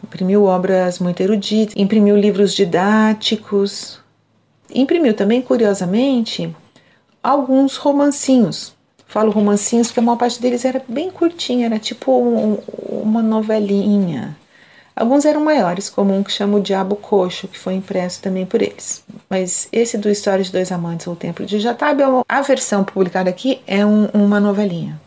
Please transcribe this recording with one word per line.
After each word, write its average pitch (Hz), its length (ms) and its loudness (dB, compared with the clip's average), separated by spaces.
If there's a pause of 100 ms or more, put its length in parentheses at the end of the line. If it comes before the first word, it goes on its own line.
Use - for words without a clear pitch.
Imprimiu 196 400 2
obras 185 540 2
muito 180 220 -2
eruditas, 208 560 0
imprimiu 202 400 4
livros 202 380 2
didáticos, 202 1400 0 (720)
imprimiu 277 400 2
também, 214 300 0
curiosamente, 220 1120 0 (680)
alguns 269 540 2
romancinhos. 277 960 2 (340)
Falo 214 240 0
romancinhos 208 580 2
porque - 120 -2
a - 20 2
maior 233 140 2
parte 240 240 -2
deles 240 240 -2
era 254 240 -2
bem 302 220 -6
curtinha, 254 560 -2
era 226 120 0
tipo - 340 -6
um, 233 420 2 (340)
uma 220 320 -2
novelinha. 202 1200 0 (560)
Alguns 269 300 2
eram 302 180 2
maiores, 202 460 0
como 196 260 0
um 196 80 0
que 196 80 -6
chama 208 280 0
O 202 40 2
Diabo 190 340 -2
Coxo, 190 520 -2
que - 100 -18
foi 190 160 -6
impresso 185 460 -6
também 185 240 -4
por 190 160 -2
eles. - 420 -6 (260)
Mas 185 440 -4
esse 226 240 0
do 208 140 -2
História 196 340 0
de 185 80 -8
Dois 185 180 -2
Amantes 170 360 -6
ou 175 80 -8
O - 20 -10
Templo 170 300 -8
de 196 120 -4
Jatabe, 269 440 0 (240)
a 254 160 0
versão 262 420 0
publicada 185 440 0
aqui 247 380 -2
é 202 180 0
um, 208 280 4
uma 208 260 4
novelinha 196 680 -2